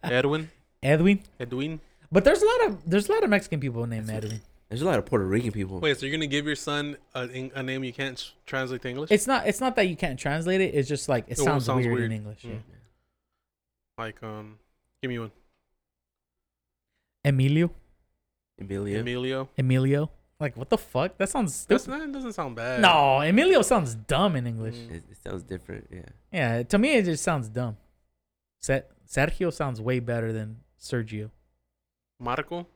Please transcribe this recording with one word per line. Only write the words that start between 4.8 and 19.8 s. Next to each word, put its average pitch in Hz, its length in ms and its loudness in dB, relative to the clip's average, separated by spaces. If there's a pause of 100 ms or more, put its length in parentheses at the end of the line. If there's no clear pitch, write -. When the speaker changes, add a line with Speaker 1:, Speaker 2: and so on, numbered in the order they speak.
Speaker 3:
a 156 40 -2
lot 175 120 2
of 101 80 0
Puerto 101 200 2
Rican 107 260 0
people. 95 280 -6
Speaker 1:
Wait, 139 180 2
so - 80 -8
you're 143 100 -4
gonna 160 120 -2
give 143 180 0
your 151 100 -2
son 147 420 -4 (160)
a, 131 80 -6 (340)
a 135 80 -6
name 131 200 -4
you 123 100 -8
can't 131 240 -8
s-, - 160 -14 (120)
translate 131 360 -6
to 131 80 -8
English? 143 220 -4
Speaker 2:
It's 208 160 4
not, 262 200 0
it's 208 140 -2
not 254 160 -2
that 202 100 2
you 175 80 -2
can't 143 240 -4
translate 165 400 0
it. 185 140 0
It's 139 160 0
just, 147 180 -4
like, 120 200 0
it 120 60 -8
Speaker 1:
It - 40 -6
Speaker 2:
sounds 139 280 2
Speaker 1:
sounds 127 200 2
Speaker 2:
weird 120 140 2
Speaker 1:
weird. 117 120 -2
Speaker 2:
in 110 60 -4
English. 104 240 -12
Speaker 1:
Mm. 120 100 -14
Speaker 2:
Yeah. 110 60 -10 (1400)
Speaker 1:
Like, 110 260 -10
um, 107 340 -12 (440)
give 131 80 -6
me 120 100 -6
one. 110 120 -10 (1900)
Speaker 2:
Emilio. 143 480 4 (880)
Speaker 3:
Emilio. 101 400 -4
Speaker 1:
Emilio? 127 580 -4
Speaker 2:
Emilio. 135 520 2 (300)